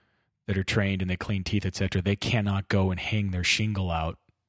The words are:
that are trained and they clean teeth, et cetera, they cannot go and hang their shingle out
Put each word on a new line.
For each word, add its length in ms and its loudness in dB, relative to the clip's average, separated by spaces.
that 100 0
are 60 2
trained 360 2
and 80 -2
they 80 0
clean 280 -4
teeth, 200 0
et 120 -4
cetera, 260 0
they 140 2
cannot 520 0
go 220 4
and 80 -2
hang 320 -2
their 140 -2
shingle 440 0
out 300 -2